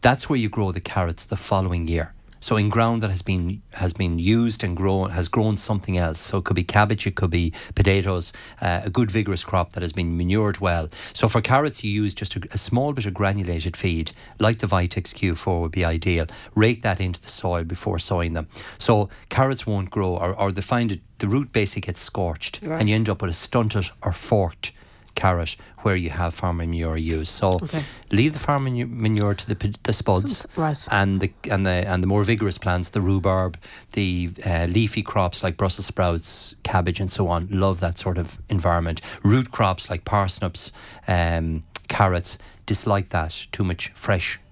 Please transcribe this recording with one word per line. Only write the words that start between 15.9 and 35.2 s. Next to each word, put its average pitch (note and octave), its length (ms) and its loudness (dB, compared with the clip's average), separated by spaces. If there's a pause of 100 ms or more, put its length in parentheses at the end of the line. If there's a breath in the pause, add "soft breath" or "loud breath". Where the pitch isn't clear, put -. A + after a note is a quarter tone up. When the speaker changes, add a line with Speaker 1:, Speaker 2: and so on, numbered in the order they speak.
Speaker 1:
Rake A2 260 4
that G2+ 180 0
into F#2 220 -4
the - 80 -12
soil F2 340 -2
before F2 360 -4
sowing E2+ 340 0
them. D#2 140 -4 (320 loud breath)
So G#2 280 2 (220 loud breath)
carrots C3+ 380 0
won't G2 240 -2
grow, F#2 240 0
or, F2+ 180 -2
or G2 180 0
they G2 100 -4
find A#2+ 300 0
it, F2+ 100 -6 (180)
the G#2+ 80 -2
root C3 260 0
basically G2+ 280 0
gets - 200 -6
scorched, - 640 -4
Speaker 2:
Right. D#3+ 160 -6
Speaker 1:
and A2 100 4
you G#2+ 60 4
end A2 120 2
up G2 140 -2
with F#2+ 80 -2
a E2+ 60 -2
stunted A2 560 0 (100)
or F2+ 120 -2
forked - 580 2 (420 soft breath)
carrot F2 440 2 (220 loud breath)
where G2+ 180 2
you E2+ 120 -2
have E2+ 240 -2
farm F2 240 -2
manure E2 380 -2
used. D#2+ 380 -2
So G2 160 2 (120)
Speaker 2:
Okay. - 220 -4 (280 loud breath)
Speaker 1:
leave B2+ 200 6
the D3+ 80 -6
farm C#3+ 240 0
manu-, B2 240 0
manure G#2+ 460 2
to - 120 -6
the A2 100 -2
p-, G#2 180 -2 (100)
the - 80 0
spuds - 640 0
Speaker 2:
Right. D#3 340 -2
Speaker 1:
and G2 300 2
the, F#2+ 120 0 (200)
and G2 140 2
the, F#2+ 40 2 (160)
and F#2 160 0
the F2+ 60 2
more G2+ 160 4
vigorous G#2 340 0
plants, F2+ 340 0
the G#2+ 100 0
rhubarb, F#2 560 2 (340 loud breath)
the, F2+ 380 0 (160)
uh, E2+ 240 2
leafy G#2+ 340 2
crops - 400 0